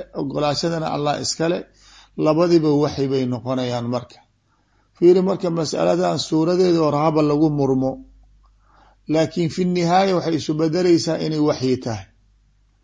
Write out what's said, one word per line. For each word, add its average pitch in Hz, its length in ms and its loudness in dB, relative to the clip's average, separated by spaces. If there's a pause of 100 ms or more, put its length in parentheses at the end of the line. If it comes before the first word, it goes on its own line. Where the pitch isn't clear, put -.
(140)
ogolaashadana 147 800 -4
Allah 147 280 -2
iskale, 170 360 -2 (600)
labadiiba 156 540 2
waxyi 143 360 0
bay 135 180 0
noqonayaan 123 600 -4
marka. - 280 -6 (840)
Fiiri 180 200 6
marka 185 280 -2
mas'aladan 170 680 0
suuradeeda 170 600 2
hore 147 180 2
haba 156 240 2
lagu 151 280 2
murmo, 131 420 0 (1160)
laakiin 160 420 0
fi - 160 -6
nihaaya 180 500 2
waxay 165 200 -2
isu 147 180 -4
beddelaysaa 165 640 2
inay 156 200 -4
waxyi 131 380 0
tahay. 110 280 -8 (800)